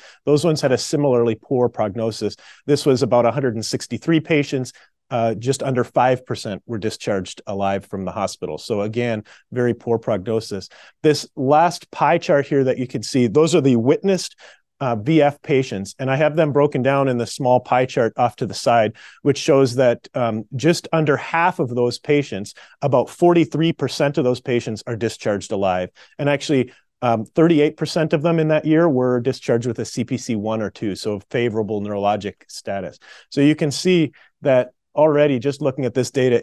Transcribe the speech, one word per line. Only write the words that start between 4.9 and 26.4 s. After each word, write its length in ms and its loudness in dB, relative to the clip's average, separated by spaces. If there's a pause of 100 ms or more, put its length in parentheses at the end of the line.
Uh, 240 0
just 280 -4
under 220 0
five 400 2
percent 400 -8
were 140 -8
discharged 680 -6
alive 380 -4
from 180 -10
the 80 -8
hospital. 460 -6
So 240 -4
again, 420 -4 (280)
very 220 0
poor 260 -2
prognosis. 680 -4 (340)
This 340 0
last 560 2
pie 260 2
chart 300 0
here 180 2
that 140 0
you 80 -6
can 160 -8
see, 240 2
those 260 4
are 80 4
the 140 4
witnessed, 600 0 (440)
uh, 160 -2
V 260 2
F 220 2
patients, 560 -2
and 100 -4
I 60 0
have 200 2
them 160 2
broken 300 2
down 260 2
in 120 0
the 80 -4
small 320 0
pie 260 0
chart 320 0
off 200 0
to 100 -6
the 80 -8
side, 400 2 (260)
which 160 0
shows 380 2
that, 400 2
um, 300 -2 (100)
just 360 -2
under 260 2
half 420 -2
of 160 -4
those 240 0
patients, 560 -2 (260)
about 260 2
forty-three 640 2
percent 440 -2
of 60 2
those 180 0
patients 460 -4
are 80 -4
discharged 560 -4
alive. 400 -2 (260)
And 100 -2
actually, 460 0 (300)